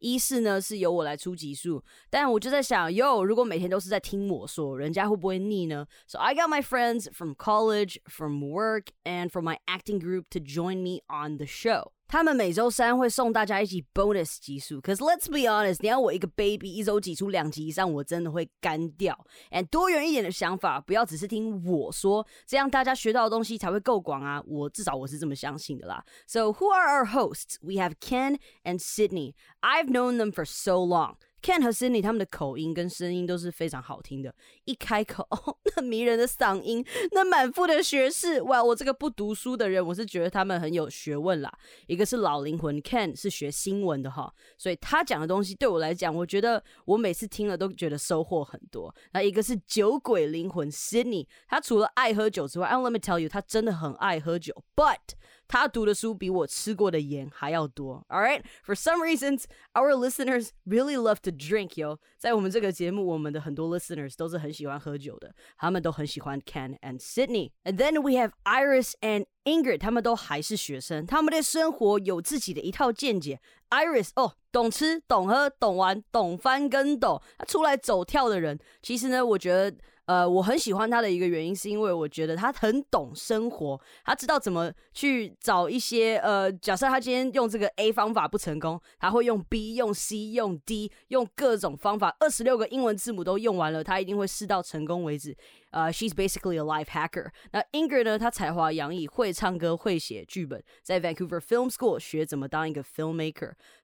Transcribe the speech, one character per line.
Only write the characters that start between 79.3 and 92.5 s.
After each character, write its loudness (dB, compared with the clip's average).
觉 2
得， 4
呃， 4
我 6
很 4
喜 0
欢 0
他 4
的 2
一 2
个 2
原 0
因， -4
是 -8
因 -2
为 2
我 -2
觉 -4
得 -2
他 0
很 2
懂 -2
生 -2
活， -6
他 0
知 -4
道 4
怎 -2
么 0
去 0
找 4
一 -2
些， 2
呃， 2
假 -2
设 2
他 4
今 0
天 2
用 4
这 -2
个 2
A 4
方 0
法 2
不 -2
成 -4
功， -4
他 2
会 4
用 2
B、 -4
用 2
C、 -4
用 0
D、 -6
用 2
各 4
种 -4
方 0
法， 2
二 6
十 -2
六 4